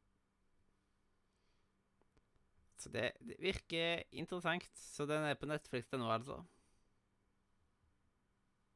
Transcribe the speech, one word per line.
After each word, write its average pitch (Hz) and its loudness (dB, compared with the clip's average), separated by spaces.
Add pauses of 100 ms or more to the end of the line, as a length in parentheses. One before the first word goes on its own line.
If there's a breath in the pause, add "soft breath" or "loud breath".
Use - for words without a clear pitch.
(2750)
Så - -12
det, 113 2
det - -12
virker 170 0
interessant, 170 0
så - -6
den 151 4
er 143 4
på 139 -4
Netflix, 147 -2
den 135 2
nå, 117 2
altså. 117 2 (2250)